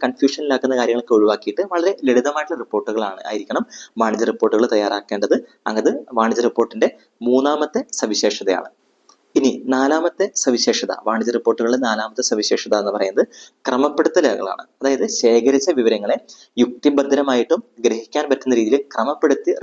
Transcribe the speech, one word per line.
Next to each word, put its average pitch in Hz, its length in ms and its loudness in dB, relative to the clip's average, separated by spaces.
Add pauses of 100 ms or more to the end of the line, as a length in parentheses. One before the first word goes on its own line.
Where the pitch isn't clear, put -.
കൺഫ്യൂഷനിലാക്കുന്ന 131 720 0
കാര്യങ്ങളൊക്കെ 120 380 0
ഒഴിവാക്കിയിട്ട് 104 480 2 (100)
വളരെ 175 340 -2
ലളിതമായിട്ടുള്ള 147 540 0
റിപ്പോർട്ടുകളാണ്, 107 680 -6
ആയിരിക്കണം 110 380 -6 (320)
വാണിജ്യ 113 280 0
റിപ്പോർട്ടുകൾ 110 460 2
തയ്യാറാക്കേണ്ടത്. 104 760 -2 (220)
അങ്ങനെ 110 320 0 (140)
വാണിജ്യ 113 280 2
റിപ്പോർട്ടിന്റെ 117 560 0 (240)
മൂന്നാമത്തെ 143 680 0
സവിശേഷതയാണ്. 101 760 -2 (680)
ഇനി 131 300 2
നാലാമത്തെ 151 680 0
സവിശേഷത, 120 520 0 (160)
വാണിജ്യ 113 280 -2
റിപ്പോർട്ടുകളുടെ 117 460 0
നാലാമത്തെ 110 440 -2
സവിശേഷത 107 540 -2
എന്ന് 101 160 0
പറയുന്നത് 101 360 0 (400)
ക്രമപ്പെടുത്തലുകളാണ്. 143 960 0
അതായത് - 480 -2
ശേഖരിച്ച 123 600 4
വിവരങ്ങളെ 113 480 0 (400)
യുക്തിഭദ്രമായിട്ടും 139 1080 0 (160)
ഗ്രഹിക്കാൻ 117 500 -2
പറ്റുന്ന 131 260 0
രീതിയിൽ 117 260 2 (140)
ക്രമപ്പെടുത്തി 143 680 0